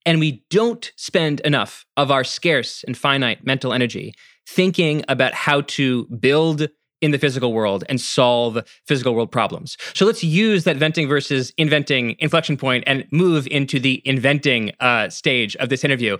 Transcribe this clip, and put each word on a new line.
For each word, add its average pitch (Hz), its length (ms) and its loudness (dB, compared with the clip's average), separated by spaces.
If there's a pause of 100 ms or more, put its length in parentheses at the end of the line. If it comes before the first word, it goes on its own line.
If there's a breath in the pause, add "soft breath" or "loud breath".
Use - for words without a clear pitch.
and 165 140 4
we 151 300 -2
don't 226 440 0
spend 156 460 -2
enough 139 440 -2 (120)
of 139 160 2
our 135 100 2
scarce - 600 -2
and 120 120 -8
finite 135 480 -2
mental 131 280 -2
energy 113 420 -4 (320 soft breath)
thinking 175 640 0
about 127 240 2
how 143 300 0
to 127 440 -2
build 147 640 0 (340)
in 151 100 2
the 139 60 0
physical 127 360 0
world 101 340 0
and 131 100 -2
solve 120 600 2 (280 soft breath)
physical 123 280 0
world 113 180 -2
problems. 90 460 -2 (160 loud breath)
So 196 100 2
let's 220 180 2
use 180 420 2
that 156 120 2
venting 156 320 0
versus 135 480 0
inventing 143 640 0
inflection 156 400 0
point 127 280 0
and 135 240 0
move 160 400 2
into 139 300 -2
the 131 240 0
inventing, 135 760 0
uh, 117 280 2
stage 120 480 -2
of 123 140 -4
this 131 120 -2
interview 120 380 0